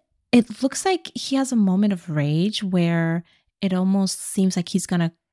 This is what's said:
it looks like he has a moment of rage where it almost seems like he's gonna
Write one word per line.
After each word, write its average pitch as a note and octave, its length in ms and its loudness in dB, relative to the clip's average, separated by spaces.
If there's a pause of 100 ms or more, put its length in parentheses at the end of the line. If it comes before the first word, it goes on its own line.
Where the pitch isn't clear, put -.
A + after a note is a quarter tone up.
(320)
it A#3 300 2
looks - 240 -2
like F#4 300 -2
he - 200 -6
has C4+ 160 0
a B3+ 40 -2
moment G3+ 380 2
of F3 160 -10
rage D#3 540 0
where E3+ 600 0 (380)
it F#3+ 120 -2
almost F#3+ 480 0
seems F#3+ 340 0
like F3 140 -4
he's F3+ 160 -2
gonna E3+ 260 -2 (220)